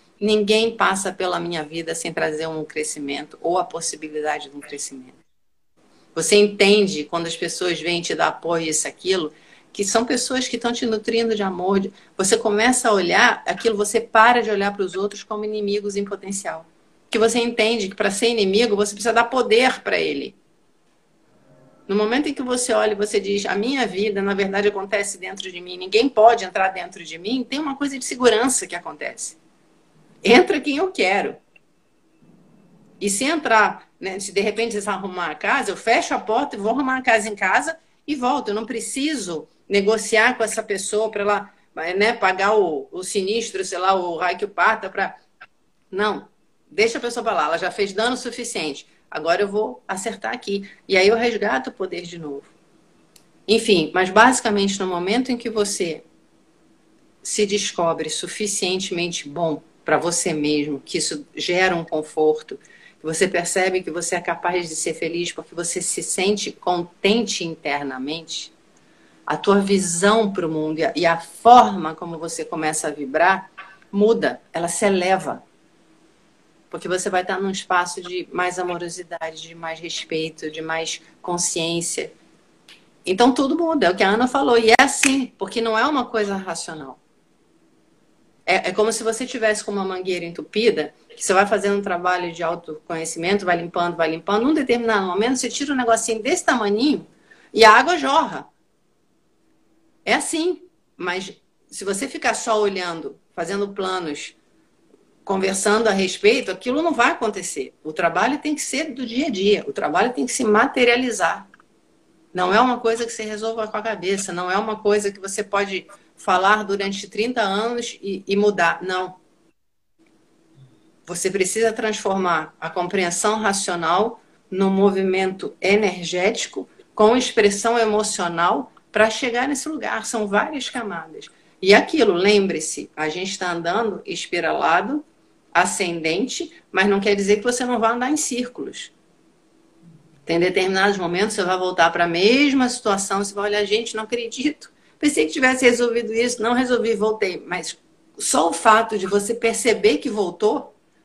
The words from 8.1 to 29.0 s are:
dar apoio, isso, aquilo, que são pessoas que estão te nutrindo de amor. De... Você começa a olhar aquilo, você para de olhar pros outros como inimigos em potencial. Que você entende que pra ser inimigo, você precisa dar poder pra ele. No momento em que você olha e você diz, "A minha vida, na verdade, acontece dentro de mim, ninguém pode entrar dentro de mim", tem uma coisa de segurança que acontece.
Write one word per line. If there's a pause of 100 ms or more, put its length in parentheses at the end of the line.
dar
apoio,
isso,
aquilo, (400)
que
são
pessoas
que
estão
te
nutrindo
de
amor.
De... (240)
Você
começa
a
olhar
aquilo,
você
para
de
olhar
pros
outros
como
inimigos
em
potencial. (440)
Que
você
entende
que
pra
ser
inimigo,
você
precisa
dar
poder
pra
ele. (1500)
No
momento
em
que
você
olha
e
você
diz,
"A
minha
vida,
na
verdade,
acontece
dentro
de
mim,
ninguém
pode
entrar
dentro
de
mim",
tem
uma
coisa
de
segurança
que
acontece. (840)